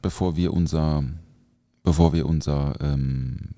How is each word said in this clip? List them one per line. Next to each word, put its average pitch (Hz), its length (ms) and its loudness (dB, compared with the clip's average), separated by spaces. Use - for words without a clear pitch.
bevor 90 340 -2
wir 85 160 0
unser, 78 520 0
bevor 82 280 6
wir 78 140 0
unser, 71 540 -2
ähm, 67 760 -4